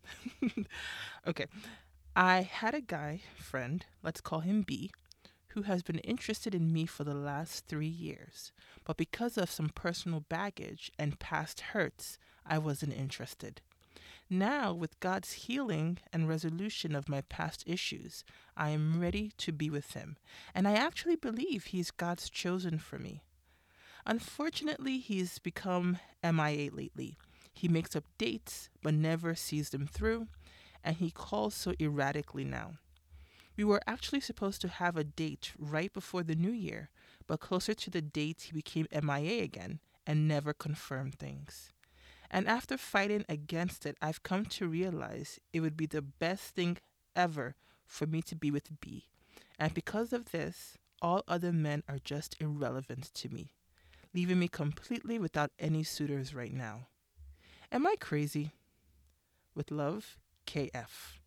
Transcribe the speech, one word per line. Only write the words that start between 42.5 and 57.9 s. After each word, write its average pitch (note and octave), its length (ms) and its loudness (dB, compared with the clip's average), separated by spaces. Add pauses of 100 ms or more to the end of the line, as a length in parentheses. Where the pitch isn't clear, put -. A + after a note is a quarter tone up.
fighting G#3 500 2
against E3 560 -2
it, D3 160 -4
I've D#3 220 -2
come G3 240 0
to - 200 -2
realize E3 720 -2 (140)
it E3 80 2
would D#3 160 2
be D#3 80 0
the D3+ 160 0
best E3 540 -4
thing F3 240 2 (360)
ever D3+ 400 2 (300)
for - 220 -2
me D#3+ 160 2
to - 120 -6
be D#3 160 2
with D3 300 -2
B. - 300 -12 (480)
And D#3 160 2
because A3 400 0
of A#3+ 180 -4
this, E3 460 -6 (240)
all F3 260 4
other F3 240 2
men D3+ 340 4
are C#3 160 -4
just - 380 -6
irrelevant C3 720 -2
to - 160 -8
me, C3+ 240 -8 (640)
leaving F3+ 240 6
me F3 100 6
completely A3+ 720 -2
without D#3 400 2
any D#3 240 4
suitors C#3+ 520 -2
right B2+ 200 -6
now. A#2 320 -6 (840)
Am C#4 160 4
I G4+ 140 6